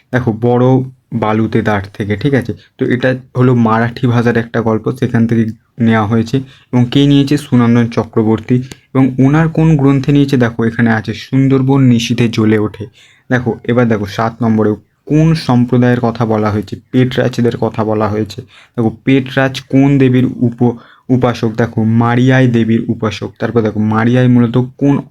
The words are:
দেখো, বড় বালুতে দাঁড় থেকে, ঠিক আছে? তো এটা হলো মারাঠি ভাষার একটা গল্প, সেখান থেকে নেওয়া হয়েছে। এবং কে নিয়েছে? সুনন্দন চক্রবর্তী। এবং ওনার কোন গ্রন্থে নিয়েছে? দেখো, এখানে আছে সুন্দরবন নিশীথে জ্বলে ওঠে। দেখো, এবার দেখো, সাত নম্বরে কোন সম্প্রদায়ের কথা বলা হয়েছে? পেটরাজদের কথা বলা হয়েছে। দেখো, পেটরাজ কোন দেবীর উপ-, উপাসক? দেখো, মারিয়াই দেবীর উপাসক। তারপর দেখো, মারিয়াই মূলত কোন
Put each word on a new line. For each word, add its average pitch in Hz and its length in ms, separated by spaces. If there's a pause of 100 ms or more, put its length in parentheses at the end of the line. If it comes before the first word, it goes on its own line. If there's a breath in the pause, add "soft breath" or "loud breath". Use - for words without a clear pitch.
(120 loud breath)
দেখো, 123 280
বড় 120 240 (480)
বালুতে 110 500
দাঁড় 104 220 (100)
থেকে, 104 220
ঠিক 139 180
আছে? - 180 (260 soft breath)
তো 131 60
এটা 127 300 (220)
হলো 127 180
মারাঠি 117 520
ভাষার 117 300
একটা 113 260
গল্প, 113 300
সেখান 117 340
থেকে 113 200 (340)
নেওয়া 113 260
হয়েছে। 113 300 (360 loud breath)
এবং 123 180
কে 143 160
নিয়েছে? 143 300
সুনন্দন 120 500
চক্রবর্তী। 113 760 (320 loud breath)
এবং 131 240
ওনার 151 300
কোন 160 280
গ্রন্থে 139 360
নিয়েছে? 143 240
দেখো, 117 280
এখানে 113 260
আছে 110 240
সুন্দরবন 135 680
নিশীথে 120 460
জ্বলে 107 300
ওঠে। 104 280 (440 soft breath)
দেখো, 123 340
এবার 120 240
দেখো, 104 180
সাত 113 360
নম্বরে 107 320 (320)
কোন 156 280
সম্প্রদায়ের 123 680
কথা 117 260
বলা 107 240
হয়েছে? 101 300 (100)
পেটরাজদের 127 640
কথা 110 280
বলা 107 240
হয়েছে। 107 340
দেখো, - 600
পেটরাজ 135 560
কোন 139 380
দেবীর 127 280
উপ-, 120 520 (300 loud breath)
উপাসক? 123 480
দেখো, 113 280
মারিয়াই 120 640
দেবীর 113 400
উপাসক। 107 500
তারপর 113 240
দেখো, 107 180
মারিয়াই 117 480
মূলত 120 300
কোন 131 520